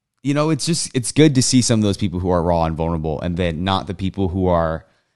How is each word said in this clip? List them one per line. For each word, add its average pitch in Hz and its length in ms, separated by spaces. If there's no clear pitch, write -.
you 143 120
know, 151 160
it's 160 160
just, - 280
it's 123 200
good 147 220
to 123 60
see 127 200
some 113 180
of 107 40
those 98 140
people 90 220
who 90 100
are 87 140
raw 85 220
and 80 100
vulnerable, 80 460
and 85 160
then 85 260
not 95 240
the 98 60
people 95 340
who 92 200
are, 82 380